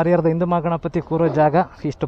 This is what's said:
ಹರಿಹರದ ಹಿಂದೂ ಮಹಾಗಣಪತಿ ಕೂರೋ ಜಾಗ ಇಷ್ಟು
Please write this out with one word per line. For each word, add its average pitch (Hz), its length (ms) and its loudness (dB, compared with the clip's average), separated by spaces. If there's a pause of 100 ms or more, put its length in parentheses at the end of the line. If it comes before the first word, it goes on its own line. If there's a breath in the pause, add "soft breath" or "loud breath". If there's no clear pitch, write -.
ಹರಿಹರದ 170 320 2
ಹಿಂದೂ 170 200 -2
ಮಹಾಗಣಪತಿ 170 560 -4
ಕೂರೋ 165 180 0 (120)
ಜಾಗ 151 180 4 (340)
ಇಷ್ಟು - 180 -8